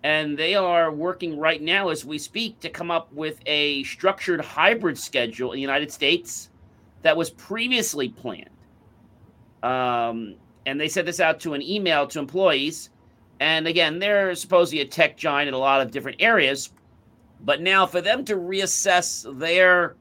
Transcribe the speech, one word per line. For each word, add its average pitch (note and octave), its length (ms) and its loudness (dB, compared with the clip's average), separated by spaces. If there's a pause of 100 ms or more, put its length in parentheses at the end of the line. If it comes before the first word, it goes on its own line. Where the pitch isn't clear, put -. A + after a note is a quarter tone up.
And D3+ 380 0
they E3+ 160 0
are F3 380 2
working E3+ 440 -4
right D#3 240 0
now F3+ 280 0
as D#3+ 160 -4
we D3+ 120 -8
speak A3 440 -8
to E3 80 -10
come E3+ 200 -10
up E3 220 -4
with D#3 340 -8
a D3 380 0
structured F3+ 560 -2
hybrid F3 580 2
schedule A#2+ 540 -4
in C3+ 60 -8
the C3+ 40 -6
United C#3 300 -2
States - 580 -2 (520)
that D#3+ 160 4
was D#3+ 140 -4
previously A3+ 760 -4
planned. G#2+ 400 -12 (1120)
Um, A#2 760 -2 (300)
and C#3 140 -4
they D3+ 80 -2
sent F3 180 -2
this F3 140 -6
out D#3+ 220 2
to D#3+ 120 -6
an C#3 80 -4
email D#3+ 460 0
to D#3 120 -8
employees. D3+ 720 0 (500)
And D#3+ 260 2
again, E3 320 0
they're G3 360 2
supposedly F3 440 2
a C#3 60 -2
tech D3+ 320 2
giant C#3+ 320 0
in C3 40 -4
a C3 40 -4
lot C3+ 240 4
of A#2+ 100 -2
different C3 300 -6
areas. D#3+ 480 2 (720)
But C#3+ 200 0
now F#3+ 240 4
for F3+ 140 -2
them A3+ 240 0
to G#3 140 -2
reassess F3+ 880 0 (120)
their F3 640 4